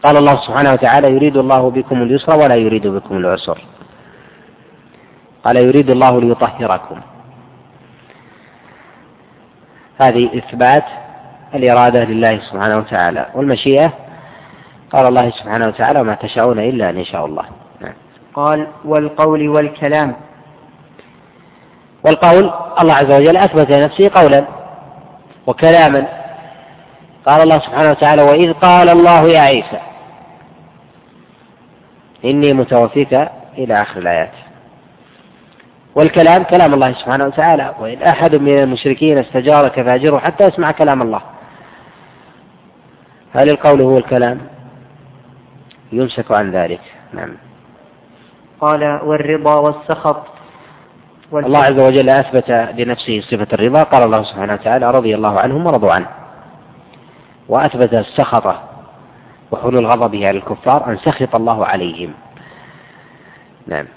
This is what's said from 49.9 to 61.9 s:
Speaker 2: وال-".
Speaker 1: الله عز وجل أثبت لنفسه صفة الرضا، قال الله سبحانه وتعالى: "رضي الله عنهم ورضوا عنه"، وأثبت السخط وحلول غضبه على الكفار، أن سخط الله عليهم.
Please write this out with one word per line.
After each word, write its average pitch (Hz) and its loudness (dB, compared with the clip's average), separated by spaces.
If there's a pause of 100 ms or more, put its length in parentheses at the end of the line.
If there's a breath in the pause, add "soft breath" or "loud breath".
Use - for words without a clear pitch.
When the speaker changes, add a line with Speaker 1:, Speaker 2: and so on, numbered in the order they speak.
Speaker 2:
وال-". 147 -6
Speaker 1:
الله 143 2
عز 135 0
وجل 131 4
أثبت 131 0 (260)
لنفسه 117 -6
صفة 104 -8
الرضا، 123 2
قال 131 2
الله 110 0
سبحانه 101 -8
وتعالى: 120 -2
"رضي 113 0
الله 104 -2
عنهم 143 -2
ورضوا 110 0
عنه"، 87 -2 (1400 soft breath)
وأثبت 123 0
السخط 110 -2 (960 soft breath)
وحلول 120 -2
غضبه 110 -2
على 98 -2
الكفار، 127 -4
أن 104 -8
سخط - -4
الله 113 -2
عليهم. 87 -8 (1500 soft breath)